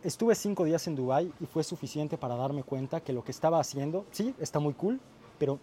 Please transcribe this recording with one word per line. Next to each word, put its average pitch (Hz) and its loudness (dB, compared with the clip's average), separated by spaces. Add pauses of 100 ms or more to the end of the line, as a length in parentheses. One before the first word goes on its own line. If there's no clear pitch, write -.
Estuve 220 4
cinco 190 0
días 160 2
en 160 -2
Dubái 135 2
y 165 -6
fue 160 0
suficiente 151 -4
para 123 -4
darme 135 -2
cuenta 135 -4
que - -6
lo 123 -2
que - -10
estaba 160 2
haciendo, 151 -2
sí, 240 -2
está 156 -2
muy 147 0
cool, 233 0 (380)
pero 143 2